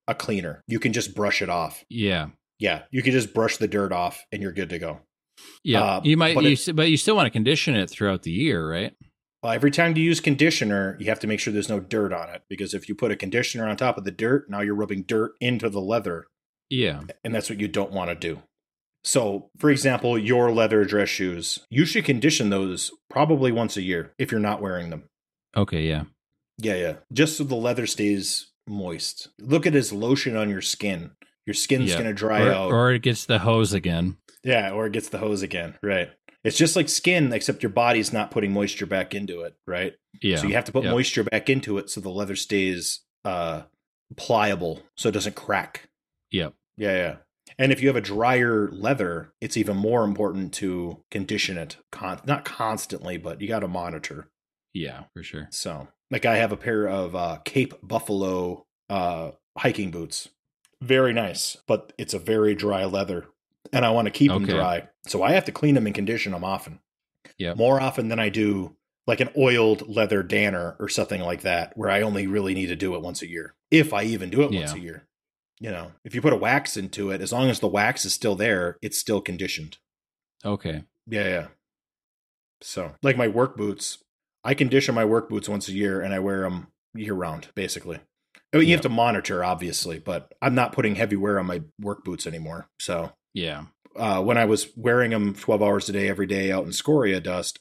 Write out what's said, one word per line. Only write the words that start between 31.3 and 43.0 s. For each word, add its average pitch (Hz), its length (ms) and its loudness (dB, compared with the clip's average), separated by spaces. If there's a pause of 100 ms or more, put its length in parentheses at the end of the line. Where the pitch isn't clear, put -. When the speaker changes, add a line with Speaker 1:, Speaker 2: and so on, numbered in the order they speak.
Speaker 1:
Your 104 80 -4
skin's 131 360 2
Speaker 2:
Yeah. 85 80 2
Speaker 1:
gonna 107 160 0
dry 104 320 2
Speaker 2:
Or, 98 80 6
Speaker 1:
out. 95 180 0
Speaker 2:
or 123 220 6
it 117 80 0
gets 120 240 0
the 113 140 4
hose 113 340 4
again. 87 420 2 (300)
Speaker 1:
Yeah, 110 260 2
or 110 140 -2
it 104 80 -4
gets 113 160 -4
the 101 80 -8
hose 104 240 0
again, 90 420 -6
right. 95 260 0 (360)
It's 110 120 2
just 160 180 4
like 160 140 2
skin, 165 420 2
except - 320 -2
your 113 60 0
body's 117 420 4
not 107 180 -2
putting 104 220 0
moisture 101 340 -2
back 95 300 -4
into 92 280 -8
it, 85 120 -12 (100)
right? 90 280 -4 (280)
Speaker 2:
Yeah. 95 160 2
Speaker 1:
So 76 100 0
you 101 80 2
have 120 100 2
to - 80 -12
put 131 100 2
Speaker 2:
Yeah. 92 80 0
Speaker 1:
moisture 120 320 2
back 107 260 -2
into 117 280 2
it 98 120 -6
so 101 120 -8
the 95 80 -8
leather 98 260 -4
stays, 92 640 0 (240)